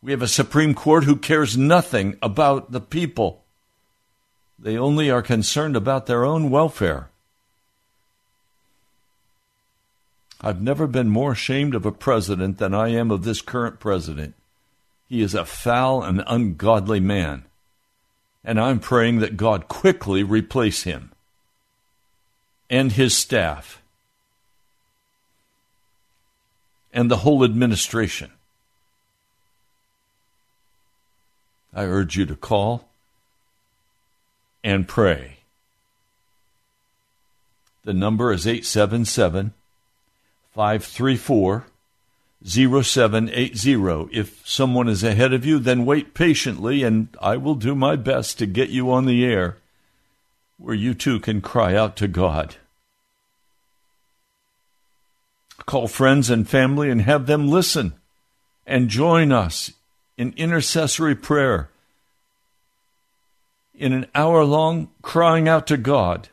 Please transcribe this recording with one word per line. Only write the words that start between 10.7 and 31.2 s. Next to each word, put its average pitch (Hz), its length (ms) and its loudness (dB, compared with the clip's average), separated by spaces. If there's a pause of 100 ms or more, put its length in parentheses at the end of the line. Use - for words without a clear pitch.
been 123 220 -2
more 123 240 0
ashamed 135 420 -4
of 98 100 -6
a 104 60 -2
president 98 680 -2
than 95 140 -2
I 110 180 0
am 117 200 -2
of 95 140 -2
this 113 180 -4
current 120 380 -8
president. 78 540 -6 (760)
He 120 140 -2
is 98 120 -2
a 90 100 -2
foul 123 600 -2
and 92 200 -2
ungodly 107 760 0
man. 87 460 -2 (1000)
And 110 160 -2
I'm 123 180 0
praying 117 420 2
that 107 160 -4
God 104 320 0
quickly 101 540 0
replace 107 600 0
him 71 300 -10 (1600)
and 131 240 2
his 120 240 2
staff 85 640 -2 (3000)
and 120 180 0
the 117 80 2
whole 135 240 4
administration. 113 880 0 (3500)